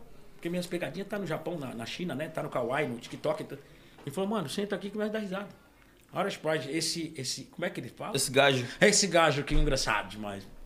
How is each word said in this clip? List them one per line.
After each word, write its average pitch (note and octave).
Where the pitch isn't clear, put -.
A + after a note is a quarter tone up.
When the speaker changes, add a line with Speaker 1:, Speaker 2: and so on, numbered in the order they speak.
Speaker 1:
Porque -
minhas F3
pegadinhas F3
tá G#3
no F#3+
Japão, D#3+
na, B2
na A2+
China, E3+
né? D#3
Tá C#3+
no D3
Kawaii, C3
no A#2
TikTok. D3
Tá. -
Ele C#3+
falou, G3
"Mano, F#3+
senta G3+
aqui F#3+
que G#3+
nós G#3+
dá A3
risada." G3
Ora, F#3
pode, D3
esse, D#3+
esse, C3
como -
é F3+
que E3+
ele A#2+
fala? -
Speaker 2:
Esse C3+
gajo. C3
Speaker 1:
É G3+
esse G3+
gajo D#3+
que D3
é D3+
engraçado B2
demais. G2+